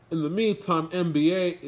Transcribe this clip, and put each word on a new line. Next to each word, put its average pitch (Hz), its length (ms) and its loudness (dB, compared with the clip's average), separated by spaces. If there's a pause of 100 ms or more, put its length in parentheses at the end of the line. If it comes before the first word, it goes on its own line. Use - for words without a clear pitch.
In 160 140 -4
the 147 60 -2
meantime, 185 640 0
N 175 180 0
B 151 220 4
A, 180 240 0 (100)